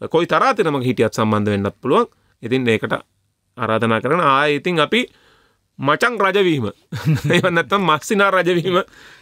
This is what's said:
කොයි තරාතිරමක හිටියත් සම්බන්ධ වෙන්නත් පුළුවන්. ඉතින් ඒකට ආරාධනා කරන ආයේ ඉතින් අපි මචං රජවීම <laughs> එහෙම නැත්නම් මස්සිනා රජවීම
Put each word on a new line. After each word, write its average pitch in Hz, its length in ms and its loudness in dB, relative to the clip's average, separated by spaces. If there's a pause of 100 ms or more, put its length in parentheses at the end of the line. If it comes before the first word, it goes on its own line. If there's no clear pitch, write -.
කොයි 160 260 0
තරාතිරමක 170 560 0
හිටියත් 117 300 0
සම්බන්ධ 107 360 0
වෙන්නත් 101 280 -2
පුළුවන්. 175 300 0 (360)
ඉතින් 123 240 -2
ඒකට 110 260 0 (640)
ආරාධනා 113 420 0
කරන 143 220 0
ආයේ 147 340 2
ඉතින් 165 240 -2
අපි 208 220 0 (800)
මචං 156 380 0
රජවීම 185 480 2 (340)
<laughs> 156 340 0
එහෙම 175 160 2
නැත්නම් 170 340 0
මස්සිනා 196 480 0
රජවීම 180 460 0 (440)